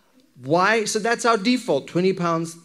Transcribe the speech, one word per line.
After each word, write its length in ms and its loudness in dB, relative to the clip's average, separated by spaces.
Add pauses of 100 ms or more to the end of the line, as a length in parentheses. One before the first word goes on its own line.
(440)
Why? 420 2
So 140 -4
that's 260 -2
our 120 4
default, 500 0
twenty 260 0
pounds, 520 -4